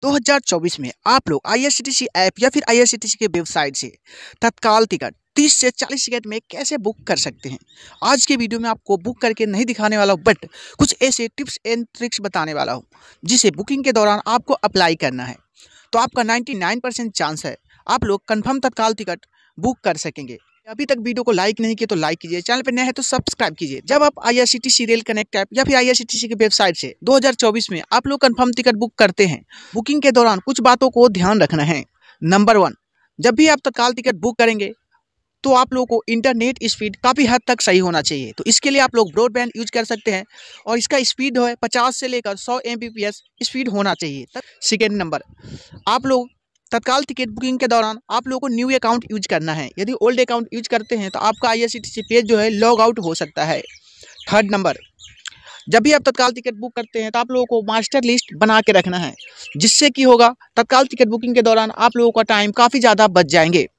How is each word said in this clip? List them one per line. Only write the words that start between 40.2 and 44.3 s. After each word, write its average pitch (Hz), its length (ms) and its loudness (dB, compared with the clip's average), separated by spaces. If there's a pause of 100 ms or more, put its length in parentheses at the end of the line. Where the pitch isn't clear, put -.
और 226 100 0
इसका 262 260 -2
स्पीड 254 320 -4
जो 247 100 2
है 240 160 -2
पचास 240 360 0
से 262 100 -8
लेकर 233 300 -6
सौ 247 280 -4
एमबीपीएस 220 560 -6 (220)
स्पीड 254 260 -6
होना 202 240 -2
चाहिए। 151 480 -10 (200)